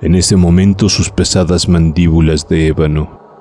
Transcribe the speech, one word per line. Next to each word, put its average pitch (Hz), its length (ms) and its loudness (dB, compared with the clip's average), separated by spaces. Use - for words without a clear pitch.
En 85 140 0
ese 92 200 0
momento 95 520 2
sus - 220 -2
pesadas 90 580 -2
mandíbulas 80 800 0
de 80 200 0
ébano. 78 520 -4